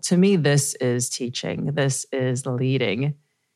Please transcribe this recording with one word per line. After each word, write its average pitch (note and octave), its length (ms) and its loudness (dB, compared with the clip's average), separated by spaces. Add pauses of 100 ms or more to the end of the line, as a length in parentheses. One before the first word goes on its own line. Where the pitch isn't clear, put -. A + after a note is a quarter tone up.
To F3+ 120 0
me, F#3+ 200 6
this C#3+ 400 2
is B2 340 -2
teaching. A#2+ 640 -4
This C#3 380 0
is B2+ 340 -2
leading. C3 720 0 (400)